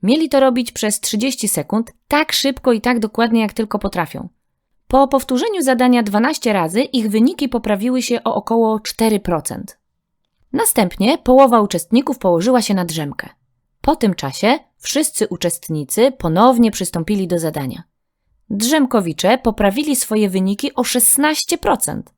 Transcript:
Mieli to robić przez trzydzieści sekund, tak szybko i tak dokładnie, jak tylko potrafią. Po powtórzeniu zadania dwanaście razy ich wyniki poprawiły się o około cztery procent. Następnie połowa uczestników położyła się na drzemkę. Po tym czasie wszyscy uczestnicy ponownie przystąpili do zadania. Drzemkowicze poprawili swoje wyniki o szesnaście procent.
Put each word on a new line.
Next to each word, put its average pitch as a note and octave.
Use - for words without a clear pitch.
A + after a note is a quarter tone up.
Mieli D4+
to C4+
robić B3+
przez -
trzydzieści A3
sekund, A3
tak D4+
szybko C4
i A3
tak B3
dokładnie, A3+
jak G#3+
tylko A3
potrafią. F#3
Po C4+
powtórzeniu C#4
zadania B3
dwanaście A3
razy F#3
ich A3+
wyniki B3
poprawiły A#3
się A#3
o A3+
około A3
cztery A3
procent. -
Następnie B3+
połowa B3+
uczestników A3+
położyła G3
się G#3
na F3+
drzemkę. D#3
Po D#4
tym G3+
czasie G3+
wszyscy -
uczestnicy E3+
ponownie A#3
przystąpili F#3
do F3
zadania. D#3
Drzemkowicze A3+
poprawili A#3
swoje G#3+
wyniki F#3+
o B3
szesnaście D4+
procent. -